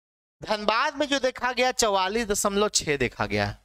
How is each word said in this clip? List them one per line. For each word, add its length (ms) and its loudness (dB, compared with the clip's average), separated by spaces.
धनबाद 560 0
में 100 0
जो 120 2
देखा 320 -2
गया, 220 2
चवालीस 540 2
दशमलव 440 0
छह 260 -2
देखा 280 -2
गया 200 0
है। 200 -6